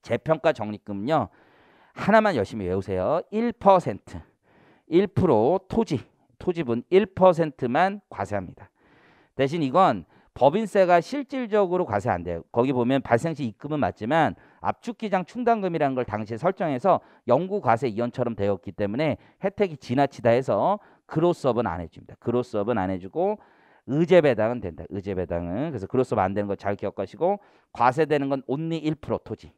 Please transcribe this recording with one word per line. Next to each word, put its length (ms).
재평가 500
적립금은요. 760
하나만 420
열심히 300
외우세요. 540
일 220
퍼센트. 640
일 200
프로 600
토지, 320
토지분 520
일 160
퍼센트만 1000
과세합니다. 600
대신 280
이건 420
법인세가 680
실질적으로 840
과세 240
안 140
돼요. 260
거기 220
보면 300
발생 320
시 100
입금은 340
맞지만 560
압축기장 680
충당금이라는 680
걸 100
당시에 320
설정해서 640
영구 320
과세 280
이연처럼 460
되었기 380
때문에 440
혜택이 320
지나치다 540
해서 500
그로스업은 600
안 140
해줍니다. 380
그로스업은 600
안 120
해주고 480
의제 340
배당은 400
된다. 280
의제 260
배당은. 560
그래서 160
그로스업 320
안 160
되는 140
거 80
잘 200
기억하시고 640
과세되는 560
건 180
only 320
일 160
프로 240
토지. 400